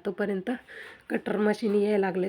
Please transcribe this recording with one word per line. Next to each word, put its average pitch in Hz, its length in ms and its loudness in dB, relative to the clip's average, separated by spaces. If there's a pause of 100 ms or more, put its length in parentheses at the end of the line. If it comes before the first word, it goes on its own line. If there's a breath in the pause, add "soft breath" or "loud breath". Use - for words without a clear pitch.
तोपर्यंत 202 440 -2 (600 loud breath)
कटर 214 280 -2
मशीन 208 360 2
यायला 208 260 4
लागले, 190 280 0